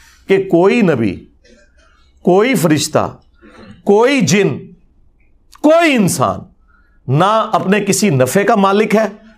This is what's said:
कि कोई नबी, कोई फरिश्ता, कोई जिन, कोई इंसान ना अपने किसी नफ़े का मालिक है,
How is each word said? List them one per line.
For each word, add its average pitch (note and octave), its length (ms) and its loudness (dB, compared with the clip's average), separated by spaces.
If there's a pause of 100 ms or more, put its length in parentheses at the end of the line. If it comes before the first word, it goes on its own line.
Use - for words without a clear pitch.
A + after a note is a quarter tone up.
(280)
कि F#3+ 160 2
कोई F#3+ 380 2
नबी, B2 300 0 (1120)
कोई G#3 300 2
फरिश्ता, C#3+ 680 -2 (600)
कोई A#3+ 360 2
जिन, F3 540 -2 (880)
कोई E4 240 4
इंसान E3 580 -2 (720)
ना F#3 140 2
अपने G#3 500 -2
किसी G3+ 300 -2
नफ़े C#3 320 0
का A#3 120 2
मालिक G3+ 400 0
है, G#3+ 160 0 (260)